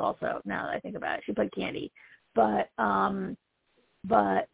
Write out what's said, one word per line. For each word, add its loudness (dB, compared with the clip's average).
also, -2
now -4
that -4
I -4
think -8
about -4
it. -10
She -8
played -2
Candy. -6
But, 2
um, 0
but 4